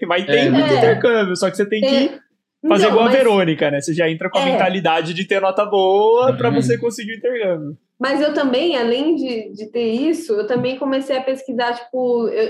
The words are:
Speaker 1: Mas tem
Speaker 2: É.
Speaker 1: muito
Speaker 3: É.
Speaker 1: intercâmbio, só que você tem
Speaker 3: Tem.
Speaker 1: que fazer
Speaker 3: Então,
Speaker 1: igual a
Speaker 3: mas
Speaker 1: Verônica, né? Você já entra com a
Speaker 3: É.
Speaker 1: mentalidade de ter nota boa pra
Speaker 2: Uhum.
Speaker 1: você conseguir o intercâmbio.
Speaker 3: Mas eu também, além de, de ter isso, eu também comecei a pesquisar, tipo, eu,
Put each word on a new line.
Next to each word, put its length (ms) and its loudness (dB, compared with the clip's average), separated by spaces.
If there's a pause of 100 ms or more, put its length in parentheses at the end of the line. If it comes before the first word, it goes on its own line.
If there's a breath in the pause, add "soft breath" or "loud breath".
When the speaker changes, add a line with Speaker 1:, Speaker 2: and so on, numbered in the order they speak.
Speaker 1:
Mas 200 0
tem 220 2
Speaker 2:
É. 20 2
Speaker 1:
muito 240 2
Speaker 3:
É. 40 2
Speaker 1:
intercâmbio, 600 2
só 120 0
que 60 -8
você 100 0
tem 140 -2
Speaker 3:
Tem. 300 2
Speaker 1:
que 100 -14 (480)
fazer 160 4
Speaker 3:
Então, 120 4
Speaker 1:
igual 120 4
a 20 4
Speaker 3:
mas 80 4
Speaker 1:
Verônica, 540 2
né? 80 -2
Você 140 -4
já 160 0
entra 200 -6
com 100 -2
a 20 0
Speaker 3:
É. 100 0
Speaker 1:
mentalidade 600 0
de 120 -6
ter 140 0
nota 260 0
boa 720 2
pra 140 -2
Speaker 2:
Uhum. 60 -2
Speaker 1:
você 220 0
conseguir 360 -6
o 40 -12
intercâmbio. 600 -4 (220)
Speaker 3:
Mas 200 -2
eu 140 0
também, 440 0
além 380 0
de, 380 -6
de 180 -14
ter 200 -4
isso, 420 -2
eu 140 -2
também 320 -2
comecei 360 -2
a 60 -2
pesquisar, 520 -4
tipo, 560 -2
eu, 200 0